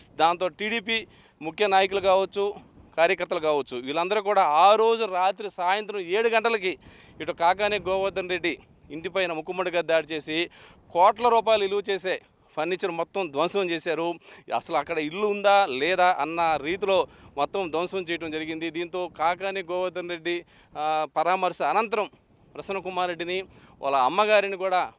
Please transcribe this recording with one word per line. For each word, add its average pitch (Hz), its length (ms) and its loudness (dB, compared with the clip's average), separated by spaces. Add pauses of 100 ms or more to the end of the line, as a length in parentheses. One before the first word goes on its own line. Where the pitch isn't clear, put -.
(140)
దాంతో 175 340 2
టీడీపీ 214 580 -4 (360)
ముఖ్య 160 240 -2
నాయకులు 190 340 4
కావచ్చు, 190 540 2 (420)
కార్యకర్తలు 175 440 0
కావచ్చు, 147 360 -2
వీళ్ళందరూ 165 460 -2
కూడా 196 200 2
ఆ 170 320 8
రోజు 226 300 2
రాత్రి 185 460 -2
సాయంత్రం 196 500 -2
ఏడు 196 280 0
గంటలకి 220 500 0 (420)
ఇటు 160 120 -6
కాకాని 190 460 2
గోవర్ధన్ 185 520 -4
రెడ్డి 165 280 -2 (320)
ఇంటిపైన 170 420 -4
ముక్కుమ్మడిగా 175 480 -2
దాడి 160 260 2
చేసి, 156 440 -4 (420)
కోట్ల 220 360 4
రూపాయలు 220 340 4
విలువ 196 280 -2
చేసే 180 300 -2 (360)
ఫర్నిచర్ 175 340 -2
మొత్తం 170 400 -4
ధ్వంసం 175 400 0
చేశారు. 170 440 -2 (420)
అసలు 165 200 -2
అక్కడ 156 220 -2
ఇల్లు 160 280 -2
ఉందా 202 400 4
లేదా 175 520 2
అన్న 160 440 0
రీతిలో 185 440 0 (300)
మొత్తం 156 340 -2
ధ్వంసం 175 280 -4
చేయడం 165 320 -6
జరిగింది. 160 400 -6
దీంతో 170 480 -6
కాకాని 185 440 -2
గోవర్ధన్ 175 480 -6
రెడ్డి, 175 340 -6 (340)
ఆ, 156 280 -2 (100)
పరామర్శ 180 460 0
అనంతరం 202 480 0 (440)
ప్రసన్న 190 240 -8
కుమార్ 180 300 -4
రెడ్డిని, 175 360 -6 (360)
వాళ్ళ 139 160 0
అమ్మగారిని 196 600 4
కూడా 180 420 0